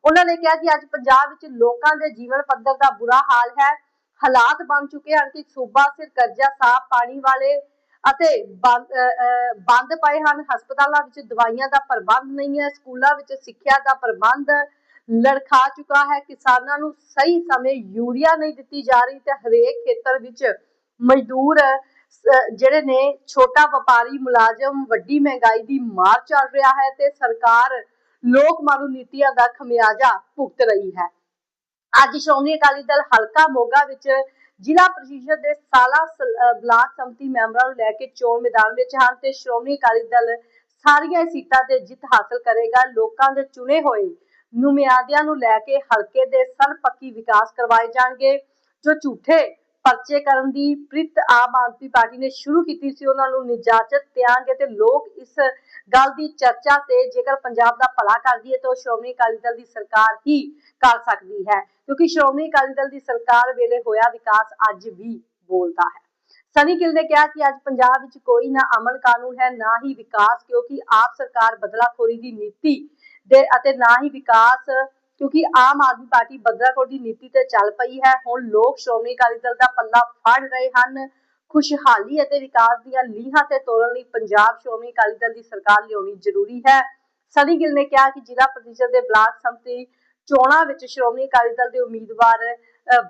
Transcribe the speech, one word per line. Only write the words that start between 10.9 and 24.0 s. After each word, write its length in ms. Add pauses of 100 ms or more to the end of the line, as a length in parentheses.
ਵਿੱਚ 240
ਦਵਾਈਆਂ 400
ਦਾ 120 (100)
ਪ੍ਰਬੰਧ 420
ਨਹੀਂ 280
ਹੈ, 100
ਸਕੂਲਾਂ 460
ਵਿੱਚ 260
ਸਿੱਖਿਆ 380
ਦਾ 140
ਪ੍ਰਬੰਧ 540 (640)
ਲੜਖਾ 580
ਚੁੱਕਾ 440
ਹੈ, 60
ਕਿਸਾਨਾਂ 600
ਨੂੰ 140
ਸਹੀ 480
ਸਮੇਂ 320
ਯੂਰੀਆ 640
ਨਹੀਂ 180
ਦਿੱਤੀ 280
ਜਾ 240
ਰਹੀ 140
ਤੇ 120
ਹਰੇਕ 440 (100)
ਖੇਤਰ 340
ਵਿੱਚ 340 (480)
ਮਜ਼ਦੂਰ, 560
ਅਹ, 960
ਜਿਹੜੇ 280
ਨੇ 460
ਛੋਟਾ 380 (120)
ਵਪਾਰੀ 400